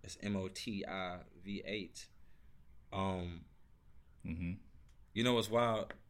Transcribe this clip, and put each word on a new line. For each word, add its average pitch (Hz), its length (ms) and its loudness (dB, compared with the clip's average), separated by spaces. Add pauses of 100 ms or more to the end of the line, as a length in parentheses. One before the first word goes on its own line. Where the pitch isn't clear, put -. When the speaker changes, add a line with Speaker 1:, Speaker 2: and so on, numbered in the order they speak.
Speaker 1:
It's - 180 -10
M 101 140 2
O 95 120 2
T 98 380 -4
I 90 320 -4 (260)
V 101 220 -4
eight. 101 420 -4 (840)
Um, 90 480 0 (840)
Speaker 2:
Mm-hmm. 85 260 0 (640)
Speaker 1:
you 113 100 2
know 123 100 6
what's 113 160 4
wild? 113 440 4 (160)